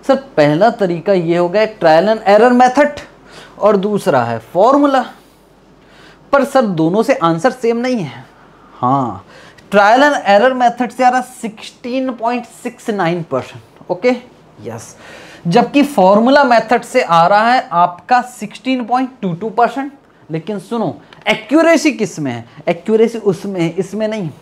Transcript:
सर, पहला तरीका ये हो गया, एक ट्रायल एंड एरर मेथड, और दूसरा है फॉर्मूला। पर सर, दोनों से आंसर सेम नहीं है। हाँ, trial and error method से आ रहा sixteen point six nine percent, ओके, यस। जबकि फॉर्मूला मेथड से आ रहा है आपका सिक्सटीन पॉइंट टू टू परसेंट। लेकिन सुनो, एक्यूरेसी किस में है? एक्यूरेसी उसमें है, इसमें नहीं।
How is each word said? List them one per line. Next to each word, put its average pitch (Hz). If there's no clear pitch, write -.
सर, 262
पहला 156
तरीका 196
ये 170
हो 175
गया, 190
एक 214
ट्रायल 165
एंड 220
एरर 214
मेथड, 254
और 208
दूसरा 185
है 117
फॉर्मूला। 269
पर 277
सर, 262
दोनों 185
से 262
आंसर 165
सेम 233
नहीं 247
है। 131
हाँ, 123
trial 208
and 285
error 208
method 240
से -
आ 247
रहा 247
sixteen 254
point 233
six -
nine 175
percent, -
ओके, 185
यस। 110
जबकि 226
फॉर्मूला 226
मेथड 240
से 254
आ 170
रहा 208
है 254
आपका 175
सिक्सटीन 247
पॉइंट 247
टू 185
टू 208
परसेंट। 269
लेकिन 160
सुनो, 202
एक्यूरेसी 311
किस 220
में 139
है? 117
एक्यूरेसी 220
उसमें 196
है, 165
इसमें 190
नहीं। 214